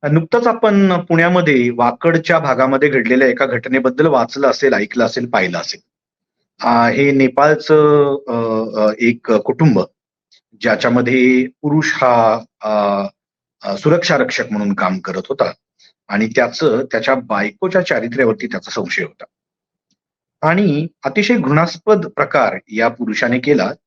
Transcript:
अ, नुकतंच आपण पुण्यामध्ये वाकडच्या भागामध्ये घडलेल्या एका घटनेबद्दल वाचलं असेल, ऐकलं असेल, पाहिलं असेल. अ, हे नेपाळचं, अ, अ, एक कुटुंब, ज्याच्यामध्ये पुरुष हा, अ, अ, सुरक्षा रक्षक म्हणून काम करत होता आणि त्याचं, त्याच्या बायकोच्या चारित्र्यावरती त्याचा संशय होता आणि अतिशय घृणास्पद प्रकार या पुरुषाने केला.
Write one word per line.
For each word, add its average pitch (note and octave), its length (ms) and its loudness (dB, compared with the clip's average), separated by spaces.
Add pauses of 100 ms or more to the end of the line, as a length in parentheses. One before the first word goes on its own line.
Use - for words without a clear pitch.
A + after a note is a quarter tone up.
अ, D3 60 -4
नुकतंच E3+ 400 2
आपण G3 520 2
पुण्यामध्ये E3 680 2
वाकडच्या E3 680 0
भागामध्ये C3+ 500 0
घडलेल्या B2+ 380 2
एका C3 180 0
घटनेबद्दल B2+ 640 0
वाचलं C#3 400 0
असेल, B2+ 260 2
ऐकलं G#2+ 320 -2
असेल, A#2+ 240 -6
पाहिलं F#2 280 -2
असेल. - 220 -10 (840)
अ, A#2 280 2
हे C#3 220 0
नेपाळचं, C#3 640 2 (520)
अ, B2 60 -6 (460)
अ, G#2+ 200 2
एक A#2 320 0
कुटुंब, B2+ 480 2 (800)
ज्याच्यामध्ये B2 880 2
पुरुष D3+ 460 -2
हा, A#2 460 2 (220)
अ, G#2+ 100 -4 (880)
अ, G2+ 160 -8
सुरक्षा E3 400 0
रक्षक B2+ 340 -4
म्हणून G#2 220 -2
काम F#2+ 260 -2
करत F#2 300 -8
होता - 220 -2 (560)
आणि G#2 200 -2
त्याचं, B2 640 0
त्याच्या A#2+ 240 -2
बायकोच्या B2 680 -4
चारित्र्यावरती A#2+ 680 -2
त्याचा - 240 -10
संशय F#2 320 -6
होता - 200 -16 (1300)
आणि E3+ 380 0 (160)
अतिशय G#3 340 0
घृणास्पद E3+ 680 0
प्रकार C3 520 -2 (140)
या A2 160 0
पुरुषाने A#2+ 520 -2
केला. B2+ 320 0 (160)